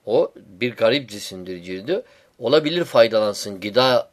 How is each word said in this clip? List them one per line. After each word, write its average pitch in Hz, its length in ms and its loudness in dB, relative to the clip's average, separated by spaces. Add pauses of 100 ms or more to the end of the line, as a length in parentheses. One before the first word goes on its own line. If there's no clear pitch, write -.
O 120 300 0
bir 104 400 -8
garip 120 320 2
cisimdir, 92 540 -12
cildi. 101 400 -6 (360)
Olabilir 156 460 0
faydalansın, 107 760 2
gıda 120 520 2